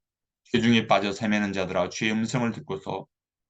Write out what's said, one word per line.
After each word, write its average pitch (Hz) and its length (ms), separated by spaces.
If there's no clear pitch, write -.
죄 - 180
중에 113 240
빠져 101 340
헤매는 104 340
자들아, 92 360
주의 110 220
음성을 113 400
듣고서 98 560